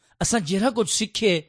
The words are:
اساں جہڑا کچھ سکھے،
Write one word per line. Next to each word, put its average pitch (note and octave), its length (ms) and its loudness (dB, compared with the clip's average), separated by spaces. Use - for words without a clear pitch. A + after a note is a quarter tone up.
اساں A3+ 200 0
جہڑا F#3+ 360 0
کچھ G#3+ 280 0
سکھے، G3 440 0